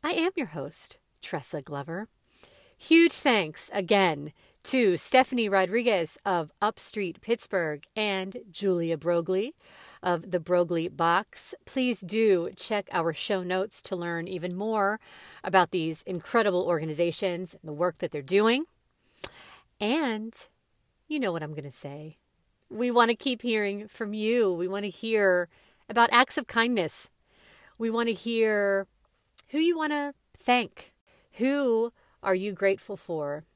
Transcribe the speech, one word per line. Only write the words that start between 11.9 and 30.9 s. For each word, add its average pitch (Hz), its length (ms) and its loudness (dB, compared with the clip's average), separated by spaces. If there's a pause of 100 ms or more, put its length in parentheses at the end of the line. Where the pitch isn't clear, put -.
do 190 560 2
check 208 340 -6
our 165 220 0
show 190 280 -2
notes 185 420 -4
to - 120 -6
learn 170 320 -4
even 180 260 -6
more 208 460 0 (460)
about 185 260 4
these 160 320 -2
incredible 180 600 2
organizations 170 880 -2
and - 160 -14
the 151 40 -6
work 165 260 -2
that 180 120 -4
they're 147 100 -6
doing. 214 440 2 (1120)
And 226 540 -2 (720)
you 302 140 -4
know 208 100 0
what 165 120 -4
I'm 151 100 -8
gonna 143 180 -10
say. 151 460 -12 (520)
We 247 220 -2
wanna 233 240 6
keep 254 280 -4
hearing 208 440 -2
from 208 260 -8
you. 214 400 2
We 175 140 -2
wanna 202 200 -4
hear 196 600 2 (400)
about 233 240 4
acts 240 260 4
of 285 100 -4
kindness. 226 600 0 (680)
We 226 120 -4
wanna 233 220 0
hear 208 760 0 (640)
who 285 60 -4
you 330 200 2
wanna 294 360 -2 (240)
thank. - 540 -2 (460)